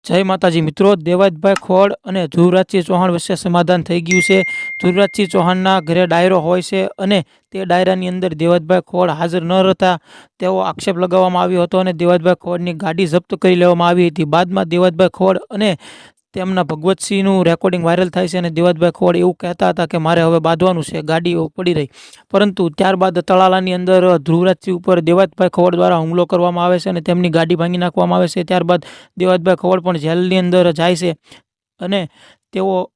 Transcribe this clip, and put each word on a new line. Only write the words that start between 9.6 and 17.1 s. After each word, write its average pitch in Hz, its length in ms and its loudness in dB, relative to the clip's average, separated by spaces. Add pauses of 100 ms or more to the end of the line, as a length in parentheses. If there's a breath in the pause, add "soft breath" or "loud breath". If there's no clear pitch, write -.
રહેતા 185 340 0 (400 loud breath)
તેવો 185 260 -4
આક્ષેપ 185 340 -6
લગાવવામાં 180 480 0
આવ્યો 180 220 0
હતો 185 160 0
અને 185 100 -2
દેવાયતભાઈ 175 520 0
ખોડની 175 400 -6
ગાડી 170 280 -2
જપ્ત 175 300 -2
કરી 180 180 4
લેવામાં 175 300 4
આવી 180 200 2
હતી. 151 240 -4
બાદમાં 180 380 0
દેવાયતભાઈ 175 460 0
ખોડ 185 320 0
અને 208 200 -2 (640 loud breath)
તેમના 185 280 -2
ભગવતસિંહનું 190 800 -2